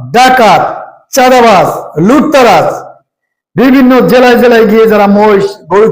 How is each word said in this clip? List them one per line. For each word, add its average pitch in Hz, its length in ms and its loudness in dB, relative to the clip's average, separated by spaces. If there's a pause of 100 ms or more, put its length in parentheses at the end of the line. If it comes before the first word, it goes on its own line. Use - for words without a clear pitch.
(140)
ডাকাত, 233 500 2 (480)
চাঁদাবাজ, 233 560 2 (400)
লুটতরাজ, 240 600 0 (840)
বিভিন্ন 254 360 2 (160)
জেলায় 247 340 2
জেলায় 233 240 2
গিয়ে 220 220 0
যারা 208 200 0
মহিষ, 202 380 0 (240)
গরু 208 220 0